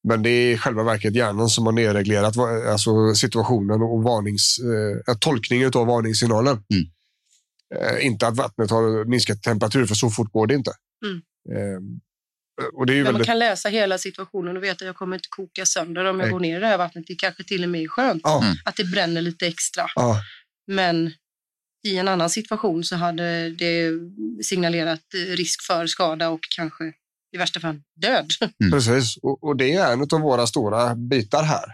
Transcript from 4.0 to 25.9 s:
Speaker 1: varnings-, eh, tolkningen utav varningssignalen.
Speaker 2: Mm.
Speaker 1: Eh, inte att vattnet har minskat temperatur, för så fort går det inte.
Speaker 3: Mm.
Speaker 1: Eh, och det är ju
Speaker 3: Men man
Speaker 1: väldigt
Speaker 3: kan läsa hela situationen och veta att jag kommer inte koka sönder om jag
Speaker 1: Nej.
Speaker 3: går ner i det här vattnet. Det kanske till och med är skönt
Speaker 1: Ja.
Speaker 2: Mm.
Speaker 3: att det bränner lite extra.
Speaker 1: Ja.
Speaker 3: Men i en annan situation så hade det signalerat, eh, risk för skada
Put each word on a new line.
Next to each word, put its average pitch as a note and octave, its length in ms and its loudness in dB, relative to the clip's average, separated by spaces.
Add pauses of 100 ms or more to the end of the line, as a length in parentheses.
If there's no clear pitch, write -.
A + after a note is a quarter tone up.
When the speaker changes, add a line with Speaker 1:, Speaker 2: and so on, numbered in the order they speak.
Speaker 1:
varnings-, G#2+ 560 0 (480)
eh, B2 120 2
tolkningen B2+ 480 2
utav B2 200 2
varningssignalen. A#2 680 2 (200)
Speaker 2:
Mm. F2+ 120 2 (920)
Speaker 1:
Eh, A#2+ 300 -2
inte A#2 220 2
att A#2 100 0
vattnet A2 340 -2
har A2 380 2
minskat A2+ 340 0
temperatur, A2+ 420 2
för G#2+ 100 -2
så A#2+ 140 2
fort A2 220 -2
går A2 160 2
det B2+ 60 2
inte. C3+ 180 0 (340)
Speaker 3:
Mm. F#3+ 120 -6 (400)
Speaker 1:
Eh, G2 240 -6 (960)
och B2+ 80 0
det B2+ 80 4
är - 20 4
ju C#3+ 80 4
Speaker 3:
Men C3 80 4
man - 20 2
Speaker 1:
väldigt A2+ 140 2
Speaker 3:
kan A3+ 120 2
läsa G#3+ 300 0
hela G3+ 280 0
situationen F#3 600 -8
och F#3 60 -6
veta G3 100 -2 (120)
att - 20 -8
jag F#3 80 -10
kommer F#3 200 -6
inte - 140 -12
koka F#3+ 360 -10
sönder F3 400 -2
om F#3+ 140 0
jag F#3 60 0
Speaker 1:
Nej. F#3 60 0
Speaker 3:
går F#3 80 -4
ner E3+ 180 -2
i - 20 -4
det G#3+ 80 0
här G#3 100 2
vattnet. F3 300 -4
Det F3+ 80 -12
kanske F#3+ 280 -4
till F#3 200 -4
och F3 60 -2
med E3+ 120 -2
är D#3+ 60 -4
skönt C4 360 0
Speaker 1:
Ja. D3+ 200 4
Speaker 2:
Mm. G2 120 2 (100)
Speaker 3:
att - 100 -4
det - 80 -4
bränner F3+ 380 -2
lite E3+ 260 -4
extra. E3+ 380 -4 (100)
Speaker 1:
Ja. A2+ 260 2 (500)
Speaker 3:
Men E3+ 400 0 (760)
i F#3+ 100 -2
en F#3 100 0
annan F3 220 2
situation G#3+ 540 -2
så F3+ 120 -4
hade E3+ 540 -2
det E3+ 420 0 (520)
signalerat, E3+ 560 0 (160)
eh, F3+ 200 -6
risk F3 320 -4
för E3+ 200 -2
skada E3 420 -2